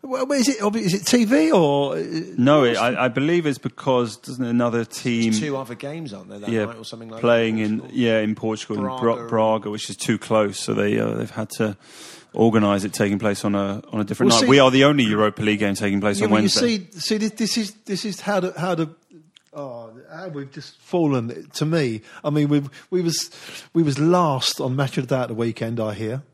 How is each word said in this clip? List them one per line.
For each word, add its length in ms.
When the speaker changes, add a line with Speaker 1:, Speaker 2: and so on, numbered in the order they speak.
Speaker 1:
wh-, 240
wh-, 60
is 160
it, 260
is 180
it 120
T 200
V 260
or, 460
uh, 60
Speaker 2:
No, 240
Speaker 1:
what's 160
Speaker 2:
it, 40
I, 240
I 20
believe 380
it's 120
because 600
doesn't 260
another 400
team 480
Speaker 3:
There's 80
two 160
other 200
games, 380
aren't 160
there, 100
that 100
Speaker 2:
yeah, 160
Speaker 3:
night 120
or 80
something 240
like 120
Speaker 2:
playing 360
Speaker 3:
that? 60
Speaker 2:
in, 160
Speaker 3:
Portugal? 200
Speaker 2:
yeah, 200
in 160
Portugal, 420
in 40
Bra-, 180
Speaker 3:
Braga. 300
Speaker 2:
Braga, 400
which 200
is 60
too 220
close, 420
so 140
they, 260
uh, 120
they've 200
had 200
to 260
organise 500
it 80
taking 280
place 260
on 100
a, 260
on 80
a 20
different 280
Speaker 1:
Well, 100
Speaker 2:
night. 40
Speaker 1:
see, 40
Speaker 2:
We 100
are 120
the 140
only 200
Europa 360
League 180
game 160
taking 260
place 180
Speaker 1:
yeah, 60
Speaker 2:
on 60
Speaker 1:
well, 100
you 40
Speaker 2:
Wednesday. 340
Speaker 1:
see, 80
see, 180
this, 140
this 260
is, 140
this 200
is 160
how 200
the, 180
how 160
the, 140
oh, 380
how 160
we've 220
just 300
fallen 720
to 100
me. 360
I 60
mean, 200
we, 140
we 120
was, 300
we 100
was 160
last 600
on 160
Match 200
of 100
the 80
Day 60
at 80
the 40
weekend, 460
I 140
hear. 300